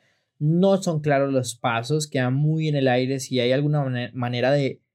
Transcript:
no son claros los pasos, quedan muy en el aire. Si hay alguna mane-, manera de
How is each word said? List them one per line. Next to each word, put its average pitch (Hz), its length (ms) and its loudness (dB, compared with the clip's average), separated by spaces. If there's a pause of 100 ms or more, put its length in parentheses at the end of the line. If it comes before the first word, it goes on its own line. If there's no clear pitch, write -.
(440)
no 185 380 2
son 165 200 -2
claros 139 300 0
los 131 220 -2
pasos, 127 540 -2
quedan 127 260 -2
muy 156 340 0
en 147 80 -2
el 135 120 2
aire. 127 320 2
Si 127 200 -4
hay 120 120 2
alguna 147 320 0
mane-, 123 320 -4
manera 123 340 -2
de 139 320 0 (140)